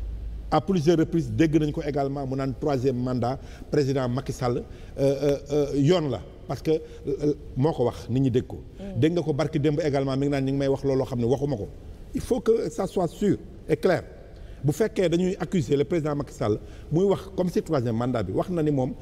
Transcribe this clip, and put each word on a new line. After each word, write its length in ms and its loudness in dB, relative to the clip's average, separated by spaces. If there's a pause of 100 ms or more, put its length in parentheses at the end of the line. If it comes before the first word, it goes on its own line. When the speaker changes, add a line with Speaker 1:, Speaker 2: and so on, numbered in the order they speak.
(520)
Speaker 1:
À 80 6
plusieurs 380 4
reprises 340 2
dégg 280 4
nañ 120 0
ko 100 -4
également 460 -2
mu 80 -2
naan 240 -2
troisième 360 2
mandat 400 0 (320)
président 400 2
Macky 240 -2
Sall, 300 -2 (360)
euh, 240 4
euh, 140 4 (140)
euh, 160 2 (100)
yoon 320 4
la 120 -2 (260)
parce 160 -6
que, 80 0
euh, 640 -2 (220)
moo 160 2
ko 140 0
wax 220 -4
nit 120 2
ñi 100 4
dégg 160 2
ko. 140 -12 (180)
Speaker 2:
Mm. 220 -6
Speaker 1:
Dégg 140 4
nga 80 0
ko 100 0
barki 260 0
démb 220 2
également 360 0
mi 100 2
ngi 40 2
naan 140 0
ñi 80 0
ngi 60 0
may 100 2
wax 160 0
looloo 200 2
xam 140 -4
ne 80 2
waxuma 300 2
ko. 100 -4 (460)
Il 80 -4
faut 200 0
que 300 2
ça 180 -2
soit 180 0
sûr 300 2 (320)
et 80 0
clair. 260 2 (640)
Bu 80 2
fekkee 360 2
dañuy 300 2
accuser 380 0
le 80 4
président 320 0
Macky 180 -6
Sall 240 2 (320)
muy 140 4
wax 320 2
comme 120 0
si 140 0
troisième 340 0
mandat 280 0
bi, 80 -4
wax 180 0
na 140 0
ni 80 4
moom 300 0